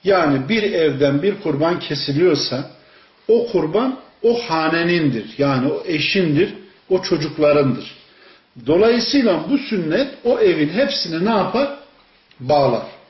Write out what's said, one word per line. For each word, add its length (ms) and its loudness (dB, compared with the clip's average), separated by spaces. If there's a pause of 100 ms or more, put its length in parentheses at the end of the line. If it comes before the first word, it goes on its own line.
Yani 460 2
bir 140 0
evden 600 2
bir 200 0
kurban 360 0
kesiliyorsa 920 -2 (560)
o 240 2
kurban 480 -2 (240)
o 180 2
hanenindir. 840 0 (120)
Yani 340 0
o 140 -6
eşindir, 680 0 (360)
o 120 0
çocuklarındır. 920 0 (760)
Dolayısıyla 840 2
bu 80 0
sünnet 500 -2 (160)
o 160 0
evin 300 2
hepsini 560 -2
ne 40 2
yapar? 500 -2 (600)
Bağlar. 460 2 (240)